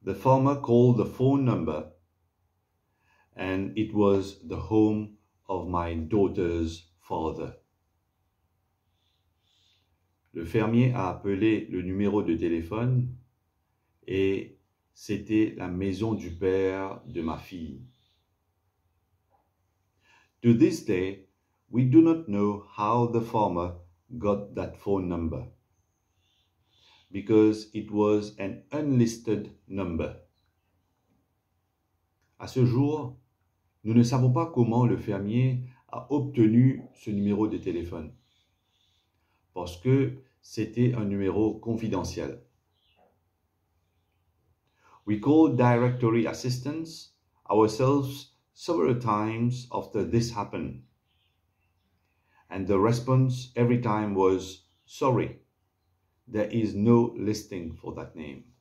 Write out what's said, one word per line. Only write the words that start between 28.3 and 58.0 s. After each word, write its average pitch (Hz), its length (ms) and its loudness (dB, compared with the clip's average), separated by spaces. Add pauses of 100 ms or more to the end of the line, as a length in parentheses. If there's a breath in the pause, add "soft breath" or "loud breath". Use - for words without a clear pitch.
an - 320 -8
unlisted 117 840 -2 (120)
number. 87 520 -6 (2250)
À 101 80 -12
ce 127 180 2
jour, 143 520 0 (680)
nous 110 100 -2
ne 120 100 8
savons 127 280 4
pas 165 160 2
comment 120 380 2
le 98 120 2
fermier 117 680 -2 (260 loud breath)
a - 220 -10
obtenu 127 720 4 (100)
ce - 180 -12
numéro 101 360 0
de 95 100 -6
téléphone, 85 560 -8 (1400)
parce 87 240 -10
que 131 420 0 (220 loud breath)
c'était 120 520 -2
un 104 120 -4
numéro 98 520 0
confidentiel. 92 840 -6 (2750 soft breath)
We 104 120 -2
called 143 380 4
directory 120 720 2
assistance 147 880 -8 (340)
ourselves 127 840 0 (180)
several 156 460 0
times 113 720 -2
after 101 320 -4
this 117 320 0
happened. 87 480 -8 (1700)
And 92 180 -6
the 98 100 4
response 123 800 2
every 120 260 2
time 107 320 -2
was, 95 540 0 (180)
"Sorry, 113 540 -2 (880)
there 104 240 -2
is 107 240 -2
no 117 420 4
listing 98 560 -6
for - 220 -12
that 80 200 -14